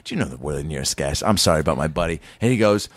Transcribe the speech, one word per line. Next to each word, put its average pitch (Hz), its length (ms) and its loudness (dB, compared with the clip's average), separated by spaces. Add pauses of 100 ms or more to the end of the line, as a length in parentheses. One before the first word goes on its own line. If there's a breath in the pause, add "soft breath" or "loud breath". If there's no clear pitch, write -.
Do - 100 -10
you - 60 -2
know - 60 -2
the, 65 100 -8
where 69 200 -6
the 69 80 -4
nearest 73 320 -4
gas? 69 260 -2
I'm 104 160 2
sorry 80 220 4
about 78 160 0
my 71 120 0
buddy. 82 320 -2 (200 loud breath)
And 113 100 2
he 127 60 4
goes 104 400 4